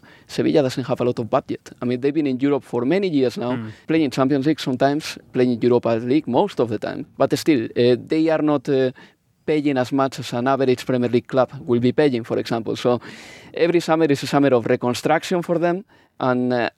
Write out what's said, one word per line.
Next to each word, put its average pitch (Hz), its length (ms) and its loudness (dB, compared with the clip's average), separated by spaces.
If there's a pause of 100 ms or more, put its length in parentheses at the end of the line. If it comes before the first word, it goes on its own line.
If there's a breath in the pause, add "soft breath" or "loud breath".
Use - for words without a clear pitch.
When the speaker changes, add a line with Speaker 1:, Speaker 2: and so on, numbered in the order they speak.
(280 loud breath)
Speaker 1:
Sevilla - 340 0
doesn't 131 220 -2
have 123 180 -4
a - 40 -2
lot 123 120 0
of 117 100 -4
budget. - 440 -4 (100)
I 123 40 -6
mean, 123 160 -2
they've 139 120 0
been 147 140 0
in 127 120 -4
Europe 139 240 0
for 120 220 -4
many 190 240 0
years 135 260 2
now, 120 200 -4
Speaker 2:
Mm. 110 160 -8 (160 loud breath)
Speaker 1:
playing 156 240 0
Champions 135 340 0
League 156 140 0
sometimes, 139 580 -2 (160)
playing 127 260 2
Europa 120 300 2 (140)
League 139 240 0
most 160 320 0
of 117 100 0
the 117 80 -4
time. - 300 -8 (100)
But 135 200 0
still, 123 280 2
uh, 123 300 4 (120)
they 160 220 0
are 151 140 0
not, 147 260 0
uh, 131 220 2 (560 loud breath)
paying 147 300 0
as 123 140 0
much 135 280 -2
as 120 140 -10
an 123 140 -2
average 131 380 2
Premier 123 240 0
League 120 180 0
club 131 220 2 (160)
will 120 140 2
be 123 140 2
paying, 131 300 2
for 113 140 -4
example. 113 380 -4
So 123 240 0 (560 loud breath)
every 170 240 2
summer 160 260 2
is 143 180 2
a 131 40 -6
summer 143 260 4
of 117 140 2
reconstruction 143 720 0
for 170 160 -2
them. 175 260 -2 (360 soft breath)
And, 123 340 0
uh, 117 240 0